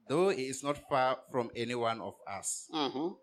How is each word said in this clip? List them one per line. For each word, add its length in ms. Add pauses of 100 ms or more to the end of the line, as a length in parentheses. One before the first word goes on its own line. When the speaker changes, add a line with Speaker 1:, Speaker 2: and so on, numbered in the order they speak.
Speaker 1:
though 200
he 180
is 160
not 260
far 300 (120)
from 240
any 200
one 260
of 140 (120)
us. 460
Speaker 2:
Mm-hmm. 360 (140)